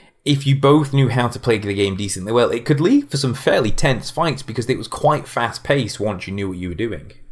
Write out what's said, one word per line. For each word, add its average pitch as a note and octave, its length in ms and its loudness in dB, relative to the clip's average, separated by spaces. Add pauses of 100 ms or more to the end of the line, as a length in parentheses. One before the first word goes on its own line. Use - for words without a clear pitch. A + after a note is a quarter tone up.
(260)
if C#3 220 0
you C#3 80 4
both C#3 360 4
knew C3+ 160 4
how A#2+ 200 2
to A#2 120 -8
play A2+ 200 2
the G2+ 140 -2
game G2 220 2
decently G2 360 -6
well, A#2 180 4
it A#2 160 -4
could D3 160 2
lead C4+ 300 4
for - 40 -2
some C3+ 200 -2
fairly D#3+ 340 2
tense C3 400 2
fights D#3 320 -2
because A2+ 260 -8
it B2 100 0
was A2 100 -10
quite C#3+ 400 -2
fast-paced A#2+ 720 -4
once G#2 280 -4
you F#2+ 60 -6
knew G2 160 -4
what F#2 80 -8
you F2+ 100 -6
were F2 80 -8
doing. G#2 360 -6 (200)